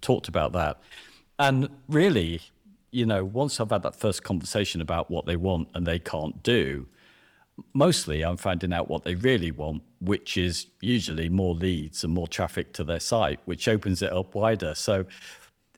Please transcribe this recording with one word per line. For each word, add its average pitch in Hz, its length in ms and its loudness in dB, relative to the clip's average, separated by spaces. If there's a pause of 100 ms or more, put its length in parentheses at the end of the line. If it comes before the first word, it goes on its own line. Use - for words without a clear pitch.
talked - 260 0
about 78 260 0
that. 78 260 -2 (580)
And 135 320 4 (180)
really, 123 540 4 (500)
you 120 140 0
know, 101 200 2
once 123 340 -2
I've 110 120 -2
had 101 120 2
that - 120 -4
first - 280 0
conversation 92 580 -2
about 82 300 -2
what 85 140 -2
they 85 100 0
want 87 380 0
and 87 120 -4
they 85 140 0
can't 78 440 -6
do, 71 440 2 (840)
mostly 135 500 2
I'm 87 140 0
finding 90 360 -2
out 85 160 -2
what 80 140 -4
they 87 120 -2
really 98 360 2
want, 76 320 -6 (160)
which 95 380 -2
is 87 300 0 (140)
usually 85 480 0
more 92 240 2
leads 82 500 -2
and 82 100 -2
more 87 140 -2
traffic - 460 -4
to 87 100 -8
their 82 160 -2
site, 85 460 0
which 87 220 -4
opens 101 340 2
it 95 100 0
up 92 240 -2
wider. 101 400 0
So 95 300 0 (720)